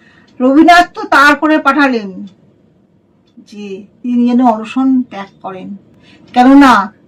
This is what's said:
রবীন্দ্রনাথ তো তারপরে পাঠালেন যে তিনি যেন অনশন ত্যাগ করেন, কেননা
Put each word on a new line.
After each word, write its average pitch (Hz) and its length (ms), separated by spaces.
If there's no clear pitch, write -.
রবীন্দ্রনাথ 330 540
তো 427 100
তারপরে 294 540
পাঠালেন 233 680
যে 202 460
তিনি 247 260
যেন 247 160
অনশন 254 560
ত্যাগ 196 260
করেন, 190 340
কেননা 247 600